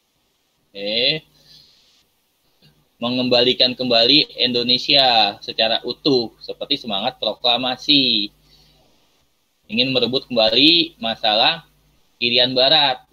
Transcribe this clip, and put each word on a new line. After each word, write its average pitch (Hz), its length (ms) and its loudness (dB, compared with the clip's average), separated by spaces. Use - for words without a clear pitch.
oke, 117 480 -2
mengembalikan 123 800 0
kembali 123 640 2
Indonesia 123 960 0
secara 113 480 -4
utuh 123 560 -2
seperti - 320 -8
semangat 113 480 -6
proklamasi. 123 1120 0
Ingin 123 240 -2
merebut 127 400 -2
kembali 131 720 2
masalah 113 640 -2
Irian 123 400 0
Barat 135 560 2